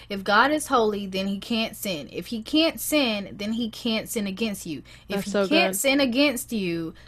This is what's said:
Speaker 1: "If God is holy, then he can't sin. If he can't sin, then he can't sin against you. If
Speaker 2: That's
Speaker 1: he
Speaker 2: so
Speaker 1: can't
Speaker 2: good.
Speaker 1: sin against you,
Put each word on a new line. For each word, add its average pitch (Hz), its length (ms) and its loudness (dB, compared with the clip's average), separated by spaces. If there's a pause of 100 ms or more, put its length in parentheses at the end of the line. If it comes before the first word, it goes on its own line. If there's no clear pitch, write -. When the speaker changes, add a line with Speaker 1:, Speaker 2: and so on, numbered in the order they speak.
Speaker 1:
"If 196 160 -6
God 214 280 6
is 302 160 0
holy, 214 380 2
then 190 220 -2
he 196 120 -2
can't 226 360 -4
sin. 175 360 -6
If 160 160 -8
he 226 140 -6
can't 302 380 2
sin, 226 580 0
then 208 140 -4
he 226 180 -2
can't 220 400 -4
sin 208 180 -2
against 196 380 -4
you. 151 140 -6 (300)
If 190 80 -2
Speaker 2:
That's 190 80 -2
Speaker 1:
he 208 60 -6
Speaker 2:
so 196 160 2
Speaker 1:
can't 294 260 4
Speaker 2:
good. 196 60 -4
Speaker 1:
sin 277 200 4
against 269 540 2
you, 170 400 -2 (140)